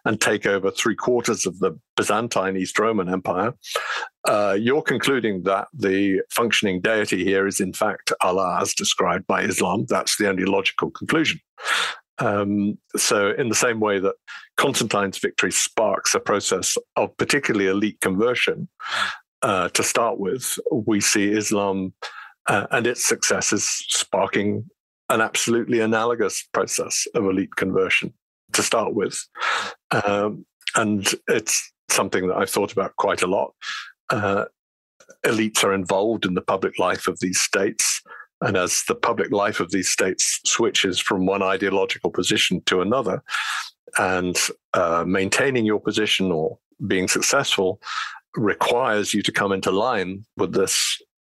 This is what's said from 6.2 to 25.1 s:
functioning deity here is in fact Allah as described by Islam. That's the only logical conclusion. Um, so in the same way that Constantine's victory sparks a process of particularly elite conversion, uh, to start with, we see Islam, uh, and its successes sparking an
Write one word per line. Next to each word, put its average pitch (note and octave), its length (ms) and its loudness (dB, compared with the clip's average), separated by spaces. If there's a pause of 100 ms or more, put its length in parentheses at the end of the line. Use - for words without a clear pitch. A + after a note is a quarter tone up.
functioning G#2 500 0
deity G#2 440 2
here G2 240 2
is F#2+ 120 -2
in F#2 140 -2
fact - 480 -2
Allah F#2 400 0
as G2 140 -2
described F#2+ 500 0
by F#2 160 0
Islam. F#2 480 0
That's - 280 0
the G2+ 120 2
only F#2 160 0
logical - 460 0
conclusion. D#3 480 0 (800)
Um, G#2 600 0 (180)
so G#2 360 2
in B2+ 180 0
the G#2 60 0
same A#2 260 2
way G#2 180 2
that F#2+ 160 0 (400)
Constantine's G#2+ 600 0
victory F#2 340 0
sparks - 640 0
a - 60 2
process G2 560 0 (180)
of A2 220 -2
particularly A2+ 500 2
elite G#2 320 0
conversion, A#2 720 0 (720)
uh, F#2 280 0
to - 140 -2
start A#2 340 2
with, G2 400 -4 (140)
we G#2+ 300 2
see G2+ 300 2
Islam, G2+ 640 0 (540)
uh, G2+ 240 0
and A#2+ 160 2
its - 180 -2
successes - 600 0 (220)
sparking G#2 800 0 (400)
an A2+ 120 2